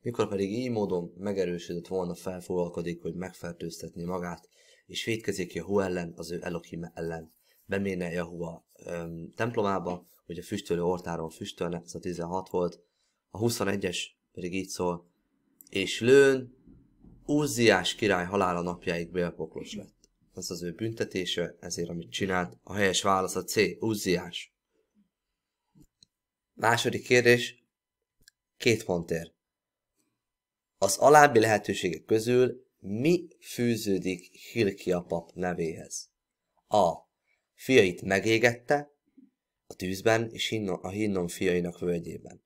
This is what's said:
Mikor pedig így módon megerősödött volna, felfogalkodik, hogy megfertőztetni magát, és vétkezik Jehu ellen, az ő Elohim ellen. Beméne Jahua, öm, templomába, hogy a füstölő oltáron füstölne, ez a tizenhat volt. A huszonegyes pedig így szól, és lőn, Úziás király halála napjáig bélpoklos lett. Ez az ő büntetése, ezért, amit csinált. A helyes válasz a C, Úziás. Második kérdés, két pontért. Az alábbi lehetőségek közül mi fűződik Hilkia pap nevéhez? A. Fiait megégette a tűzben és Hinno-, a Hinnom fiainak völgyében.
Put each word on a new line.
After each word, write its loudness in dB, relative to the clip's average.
Mikor -2
pedig -2
így -4
módon -4
megerősödött -4
volna, -4
felfogalkodik, -6
hogy -6
megfertőztetni -10
magát, -8
és -8
vétkezik -4
Jehu -2
ellen, -2
az -12
ő -8
Elohim -8
ellen. -8
Beméne -4
Jahua, -8
öm, -10
templomába, -2
hogy -10
a -12
füstölő -4
oltáron -4
füstölne, -8
ez -18
a -10
tizenhat -6
volt. -2
A -12
huszonegyes -2
pedig -8
így -4
szól, -4
és -2
lőn, 6
Úziás 4
király 2
halála 2
napjáig -4
bélpoklos -6
lett. -16
Ez -10
az -8
ő -6
büntetése, -4
ezért, -6
amit -10
csinált. -2
A -16
helyes 2
válasz 2
a -4
C, -4
Úziás. -2
Második 0
kérdés, 4
két 2
pontért. -4
Az 0
alábbi 10
lehetőségek 2
közül 2
mi 0
fűződik -2
Hilkia 0
pap -6
nevéhez? -6
A. 4
Fiait 4
megégette 2
a -18
tűzben 0
és -6
Hinno-, -2
a -6
Hinnom 0
fiainak 0
völgyében. -6